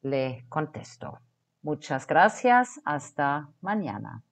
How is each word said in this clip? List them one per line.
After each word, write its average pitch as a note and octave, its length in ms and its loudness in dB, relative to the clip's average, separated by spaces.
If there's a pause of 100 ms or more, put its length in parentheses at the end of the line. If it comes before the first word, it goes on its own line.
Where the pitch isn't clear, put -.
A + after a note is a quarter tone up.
le C3 460 -2
contesto. - 680 -8 (440)
Muchas D3 440 -6
gracias. A#3+ 800 4
Hasta D3 760 -2
mañana. C3+ 720 -6